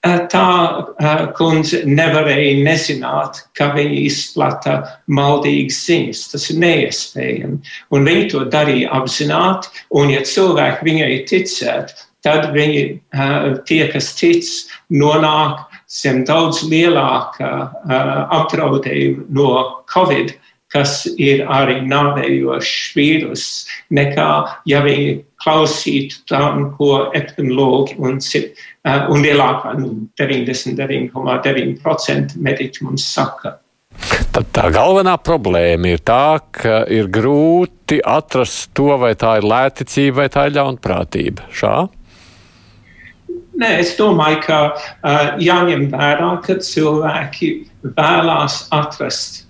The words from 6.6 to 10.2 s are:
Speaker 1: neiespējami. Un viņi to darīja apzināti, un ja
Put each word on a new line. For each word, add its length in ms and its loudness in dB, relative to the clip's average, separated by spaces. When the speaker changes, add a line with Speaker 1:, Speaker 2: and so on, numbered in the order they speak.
Speaker 1:
neiespējami. 1000 -2
Un 180 2
viņi 240 2
to 160 -2
darīja 480 0
apzināti, 800 -2
un 240 4
ja 100 0